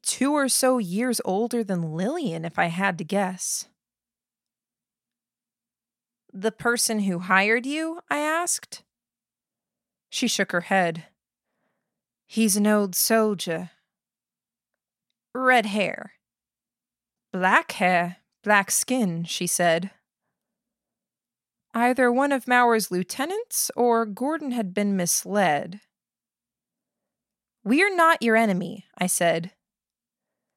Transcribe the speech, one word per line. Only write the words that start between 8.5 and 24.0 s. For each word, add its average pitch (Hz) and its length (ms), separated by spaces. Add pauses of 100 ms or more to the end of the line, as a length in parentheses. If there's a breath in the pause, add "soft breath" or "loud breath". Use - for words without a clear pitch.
She - 180
shook 202 240
her 175 100
head. 170 460 (1200)
"He's 220 300
an 208 120
old 208 280
soldier." 196 760 (1600)
"Red 254 320
hair." 202 480 (1160)
"Black 190 420
hair, 180 480 (220)
black 202 280
skin," 180 540
she - 220
said. 175 440 (1800)
Either 247 380
one 277 200
of 262 140
Mauer's 240 460
lieutenants 311 840
or 233 300